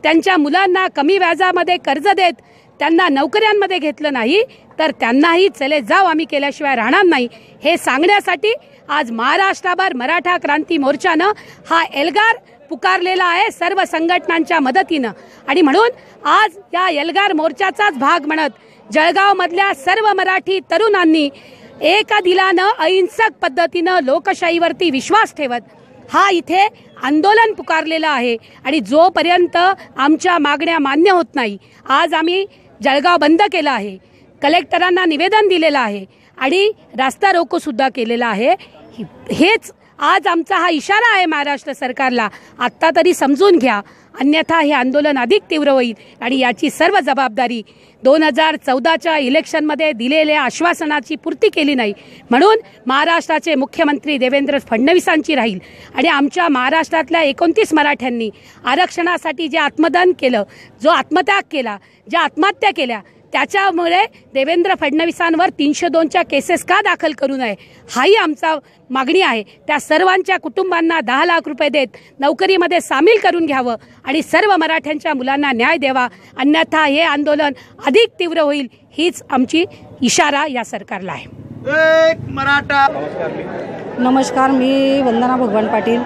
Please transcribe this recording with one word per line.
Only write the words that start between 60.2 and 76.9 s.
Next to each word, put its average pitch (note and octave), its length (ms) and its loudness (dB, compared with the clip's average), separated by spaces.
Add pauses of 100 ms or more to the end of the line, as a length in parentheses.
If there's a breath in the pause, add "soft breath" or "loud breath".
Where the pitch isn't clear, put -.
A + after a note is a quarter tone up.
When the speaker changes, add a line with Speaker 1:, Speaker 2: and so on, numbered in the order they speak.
Speaker 1:
जो C#4 60 2
आत्मत्याग E4+ 600 0
केला, A#3+ 260 -6 (340 soft breath)
ज्या E4 100 0
आत्महत्या F#4 560 0
केल्या, A#3+ 240 -4 (320 soft breath)
त्याच्यामुळे F4 720 0 (300 soft breath)
देवेंद्र E4+ 460 0
फडणवीसांवर E4 680 0
तीनशे D4 400 -2
दोनच्या E4 340 0
केसेस D#4 420 -2
का F#4+ 160 0
दाखल F4 320 -2
करू C#4 240 -4
नये A#3 180 -4 (420 loud breath)
हाही F4 180 4
आमचा D#4+ 440 0 (320 soft breath)
मागणी C4+ 300 0
आहे. A3+ 220 0
त्या - 380 -6
सर्वांच्या F#4 580 0
कुटुंबांना E4 640 -2
दहा C4 240 0
लाख E4+ 220 0
रुपये D4 220 -4
देत C#4 180 0 (320 loud breath)
नोकरीमध्ये F4 600 0
सामील E4+ 420 2
करून F4 240 0
घ्यावं B3+ 280 -2 (300 soft breath)
आणि C#4+ 180 -2
सर्व F#4+ 340 2
मराठ्यांच्या D#4+ 580 -2
मुलांना C4+ 380 -2
न्याय B3+ 240 0
द्यावा, C4 320 -2 (300 loud breath)
अन्यथा D#4 480 2
हे C#4+ 160 0